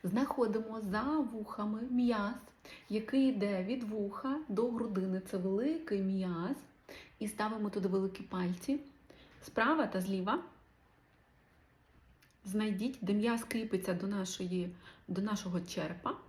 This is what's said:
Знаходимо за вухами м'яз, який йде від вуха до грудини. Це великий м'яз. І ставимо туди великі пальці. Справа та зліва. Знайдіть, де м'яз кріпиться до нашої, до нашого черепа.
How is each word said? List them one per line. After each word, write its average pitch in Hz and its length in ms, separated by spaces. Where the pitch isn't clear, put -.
Знаходимо 220 760
за 214 220
вухами 220 760
м'яз, 240 440
який 262 400
йде 202 360
від 240 180
вуха 214 560
до 226 220
грудини. 190 600
Це 202 60
великий 202 680
м'яз. 190 540
І 214 100
ставимо 214 420
туди 190 180
великі 190 340
пальці. 180 580
Справа 254 440
та 190 140
зліва. 196 380
Знайдіть, 214 560
де 196 120
м'яз 226 320
кріпиться 196 500
до 190 120
нашої, 185 640
до 190 140
нашого 196 380
черепа. 180 560